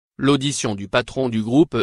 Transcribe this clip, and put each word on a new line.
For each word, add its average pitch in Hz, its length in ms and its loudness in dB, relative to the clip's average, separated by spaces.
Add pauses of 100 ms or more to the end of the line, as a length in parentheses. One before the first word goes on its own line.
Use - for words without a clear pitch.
(180)
L'audition 135 580 0
du 101 120 -10
patron 127 400 -2
du 110 140 -2
groupe 123 420 2